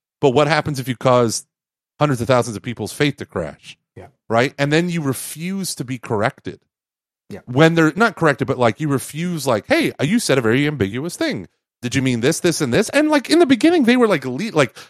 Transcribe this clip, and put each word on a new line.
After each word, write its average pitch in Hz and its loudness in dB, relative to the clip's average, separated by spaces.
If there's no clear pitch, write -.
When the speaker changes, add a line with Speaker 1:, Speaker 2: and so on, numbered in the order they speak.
Speaker 1:
But 143 4
what 147 4
happens 151 -2
if 127 -8
you 117 -4
cause 123 2
hundreds 143 0
of 107 -6
thousands 120 0
of - -16
people's 110 -8
faith 147 -2
to - -12
crash? - -10
Speaker 2:
Yeah. 92 -20
Speaker 1:
Right? 117 0
And 143 -2
then 175 2
you 170 -4
refuse 170 -6
to 143 -10
be 123 -8
corrected. 110 -4
Speaker 2:
Yeah. 101 -16
Speaker 1:
When 160 4
they're 156 4
not 208 0
corrected, 139 0
but, 131 -2
like, 120 2
you 156 -4
refuse, 147 -4
like, 110 0
"Hey, 254 2
you 180 2
said 135 0
a 131 2
very 123 2
ambiguous 131 -4
thing. 180 -4
Did 123 -4
you 135 0
mean 127 0
this, 143 2
this, 175 0
and 123 -2
this?" 196 2
And, 302 2
like, 294 0
in 302 4
the 349 6
beginning, 285 4
they 233 4
were, 240 4
like, 156 0
le-, 143 -6
like, 151 0